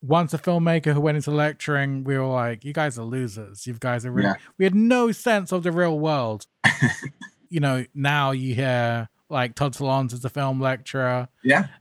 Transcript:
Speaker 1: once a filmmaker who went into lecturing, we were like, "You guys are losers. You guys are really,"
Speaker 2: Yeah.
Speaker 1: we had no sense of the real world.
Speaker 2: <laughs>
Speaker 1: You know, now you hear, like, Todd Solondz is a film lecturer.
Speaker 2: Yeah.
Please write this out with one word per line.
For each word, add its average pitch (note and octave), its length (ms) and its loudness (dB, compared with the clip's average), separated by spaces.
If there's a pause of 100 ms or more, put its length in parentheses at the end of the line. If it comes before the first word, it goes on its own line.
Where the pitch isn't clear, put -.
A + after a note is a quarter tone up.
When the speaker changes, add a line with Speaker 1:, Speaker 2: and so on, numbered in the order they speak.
Speaker 1:
once D3+ 320 2
a D#3+ 60 -2
filmmaker E3 560 2
who D3 60 2
went D3+ 160 2
into D3 160 -2
lecturing, C#3+ 720 0
we C3+ 120 0
were C3 80 0
like, A#2+ 400 -2
"You C#3+ 80 -8
guys D3 260 -2
are A2+ 60 -8
losers. A2+ 640 -6
You B2 80 -6
guys A#2+ 320 -2
are B2 60 -6
really," G3+ 160 2
Speaker 2:
Yeah. F#3+ 60 0 (240)
Speaker 1:
we F#3+ 60 4
had F#3+ 120 4
no A#3 340 4
sense G#3 400 0
of F3+ 140 0
the F3 80 0
real E3 260 2
world. C3 480 -2 (180)
Speaker 2:
<laughs> - 120 2 (760)
Speaker 1:
You E3 60 -2
know, C3+ 340 0
now C#3+ 380 0
you C3 240 -2
hear, A#2+ 540 0 (200)
like, B2 280 -2
Todd C#3+ 180 -2
Solondz C3+ 380 0
is B2 120 -8
a B2+ 40 -2
film C3+ 320 -2
lecturer. C3 680 -2 (160)
Speaker 2:
Yeah. C#3+ 240 4 (140)